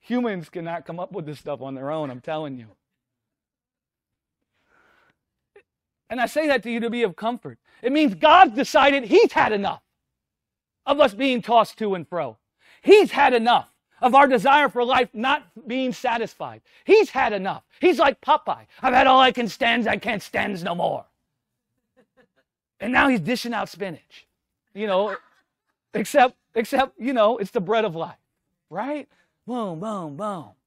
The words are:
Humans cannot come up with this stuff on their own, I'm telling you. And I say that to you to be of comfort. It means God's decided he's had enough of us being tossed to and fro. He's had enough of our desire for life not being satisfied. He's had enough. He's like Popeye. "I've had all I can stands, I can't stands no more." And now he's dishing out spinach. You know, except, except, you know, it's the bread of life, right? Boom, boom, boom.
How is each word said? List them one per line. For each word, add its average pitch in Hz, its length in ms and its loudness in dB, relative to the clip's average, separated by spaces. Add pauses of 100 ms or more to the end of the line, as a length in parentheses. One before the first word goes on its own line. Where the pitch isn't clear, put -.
Humans 220 500 -6
cannot 170 340 -10
come 170 160 -12
up 175 120 -10
with 170 120 -10
this 147 140 -14
stuff 147 240 -10
on 135 120 -12
their 135 160 -10
own, 156 200 -6
I'm 123 100 -14
telling 156 380 -10
you. 113 80 -20 (3500)
And 240 100 -6
I 190 60 0
say 311 220 -2
that 262 160 0
to 240 60 -8
you 233 100 -4
to 233 100 -4
be 240 120 -2
of 196 140 -4
comfort. 214 420 -8 (220)
It 254 120 -2
means 294 220 2
God's 302 400 6
decided 277 500 2
he's 349 280 4
had 240 200 0
enough 202 280 -6 (1040)
of 285 160 0
us 254 140 2
being 254 260 -2
tossed 220 380 0
to 208 160 -4
and 170 120 -10
fro. 143 300 -8 (460)
He's 381 300 6
had 269 200 4
enough 233 400 0 (280)
of 247 140 2
our 277 140 8
desire 269 400 2
for 247 160 -2
life 254 280 0
not 262 300 -4 (240)
being 254 260 -4
satisfied. 190 720 -8 (220)
He's 403 260 4
had 247 220 -2
enough. 185 320 -8 (160)
He's 311 180 4
like 277 220 2
Popeye. 196 480 -2 (120)
"I've 254 140 0
had 269 140 6
all 262 120 6
I 254 120 4
can 240 160 -4
stands, 233 400 -2
I 208 80 -2
can't 214 260 -6
stands 196 400 -6
no 175 140 -6
more." 165 280 -6 (1700)
And 220 140 -6
now 285 160 4
he's 254 100 2
dishing 233 340 -4
out 208 160 -6
spinach. - 600 -14 (440)
You 208 140 -8
know, 196 300 -2 (800)
except, 247 420 2 (180)
except, 269 460 -4
you 254 120 -4
know, 226 260 2
it's 196 120 -8
the 240 100 -4
bread 220 240 -2
of 165 120 -6
life, 147 240 -12 (500)
right? 262 380 -10 (400)
Boom, 208 320 -8
boom, 185 360 -10
boom. 180 340 -10 (160)